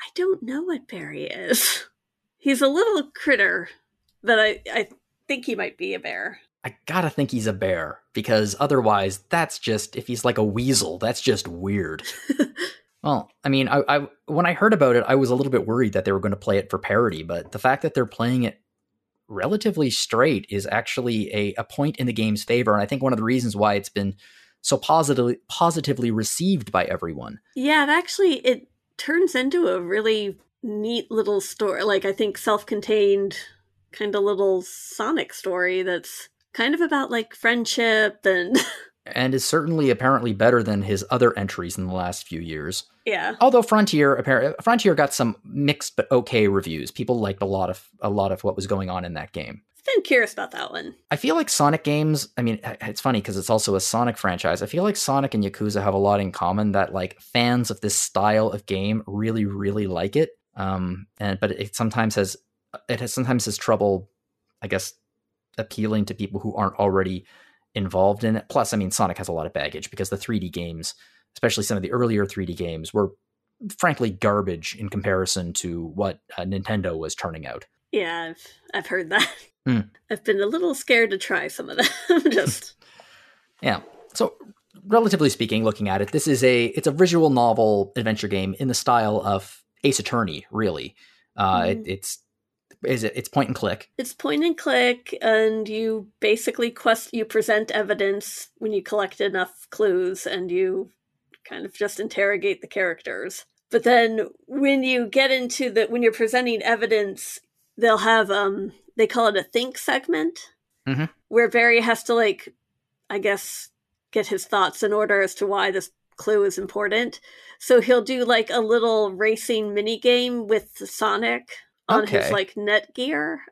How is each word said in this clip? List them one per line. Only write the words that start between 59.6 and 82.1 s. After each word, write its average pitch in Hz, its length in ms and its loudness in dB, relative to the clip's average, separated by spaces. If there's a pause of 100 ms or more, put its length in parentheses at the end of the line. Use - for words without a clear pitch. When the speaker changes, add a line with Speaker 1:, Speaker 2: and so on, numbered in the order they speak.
Speaker 2:
like 92 280 -2
it. 160 140 4 (260)
Um, 95 520 -4 (120)
and, 98 220 -2
but 101 100 0
it 101 240 -8
sometimes 113 400 0
has, 98 220 0 (500)
it 117 140 -4
has, 120 120 -8
sometimes 123 300 0
has 104 140 -4
trouble, 101 520 0 (520)
I 110 60 -8
guess, 95 260 -4 (640)
appealing 107 480 -2
to 95 80 -8
people 95 260 -8
who 107 160 -8
aren't 101 240 -2
already 95 460 0 (500)
involved 98 480 2
in 110 120 2
it. 107 140 -4
Plus, 120 220 0
I 113 60 0
mean, 95 140 -2
Sonic 92 260 0
has 95 100 -8
a 92 40 -6
lot 80 160 -4
of - 60 -12
baggage 73 360 -6
because 98 200 -6
the 98 80 -4
three 110 200 -4
D 92 100 -4
games, 82 460 -8 (420)
especially 113 280 0
some 107 120 -2
of 98 60 -2
the 92 100 -6
earlier 117 320 2
three 98 220 -4
D 87 80 -6
games, 82 400 -8
were 101 160 2 (680)
frankly 135 320 0
garbage 95 640 -2
in 104 140 -8
comparison 92 640 -2
to 85 320 -6 (100)
what, 98 240 -4 (180)
uh, 90 60 -6
Nintendo 95 520 -4
was 80 200 -6
turning 80 320 -8
out. 62 180 -12 (260)
Speaker 1:
Yeah, 170 380 -4
I've, - 180 -18 (280)
I've 185 120 -6
heard 180 220 -4
that. 202 180 2 (380)
Speaker 2:
Hmm. 123 140 2 (320)
Speaker 1:
I've - 120 -6
been 196 180 2
a 202 40 2
little 311 300 -2
scared 233 360 2
to 190 60 -2
try 180 300 -4
some - 220 -12
of - 80 -4
them, 285 540 2